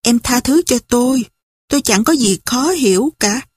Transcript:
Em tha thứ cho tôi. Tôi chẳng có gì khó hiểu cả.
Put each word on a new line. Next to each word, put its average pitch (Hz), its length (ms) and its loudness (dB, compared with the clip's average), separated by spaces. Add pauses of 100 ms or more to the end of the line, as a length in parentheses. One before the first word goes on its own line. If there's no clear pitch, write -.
Em 240 160 0
tha 247 220 0
thứ 302 260 0
cho 247 120 0
tôi. 247 460 0 (440)
Tôi 285 140 0
chẳng 214 220 2
có 320 80 2
gì 214 320 0
khó 262 260 -2
hiểu 262 500 0
cả. 220 260 -4 (100)